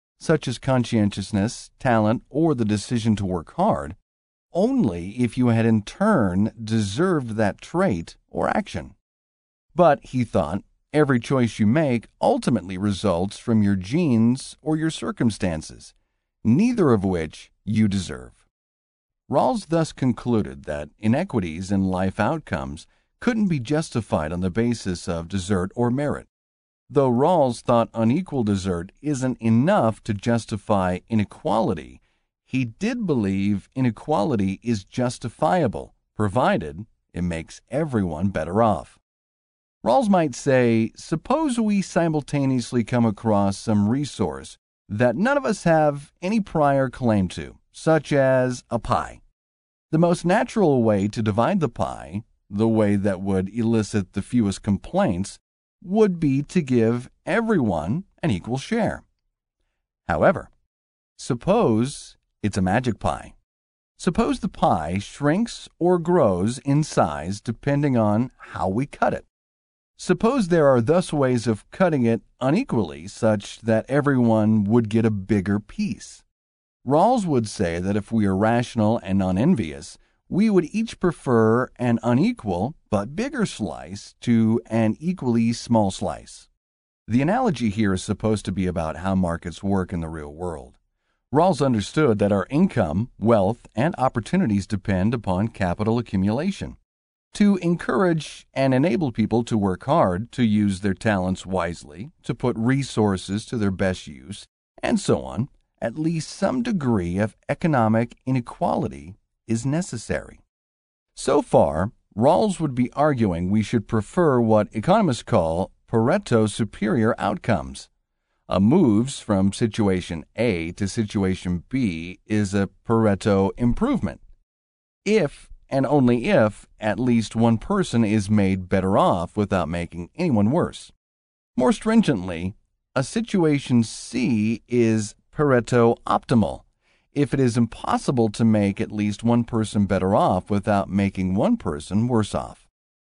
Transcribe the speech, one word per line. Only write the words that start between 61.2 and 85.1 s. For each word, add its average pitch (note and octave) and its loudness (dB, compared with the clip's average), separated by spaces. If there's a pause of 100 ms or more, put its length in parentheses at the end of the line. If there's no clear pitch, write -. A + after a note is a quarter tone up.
it's G#2 -4
a F#2+ 0
magic G#2+ -2
pie. C#2+ -6 (640)
Suppose A#3 -2
the F#3+ -6
pie F#2 0
shrinks D3 -4 (100)
or F3 2
grows B2 2
in C#3+ 2
size F2 -2
depending C#3+ -2
on A2 2
how - -6
we A#2 -2
cut - -2
it. - -10 (720)
Suppose A3 0
there D#3+ 4
are B2+ 6
thus D3 0
ways B2+ 0
of A2 -2
cutting D#3 0
it A2+ 0 (180)
unequally A2 -2
such G#2+ -2
that A2 0
everyone A#2 2
would A2+ 4
get A2+ 2
a A2+ 2
bigger G2+ 0
piece." - -10 (600)
Rawls G3 2
would B2+ 0
say F2 -4
that G2 -2
if G2+ -4
we A2 2
are F#2+ 2
rational A2+ 0
and F#2+ -2
non-envious, F#2 0 (300)
we G#3+ 0
would F3+ 2
each A3 -6
prefer A#2+ 2
an A#2 0
unequal C3 0 (160)
but G#2 -2
bigger A#3+ -4
slice E2 -10
to A2+ 2
an A2 0
equally B2 0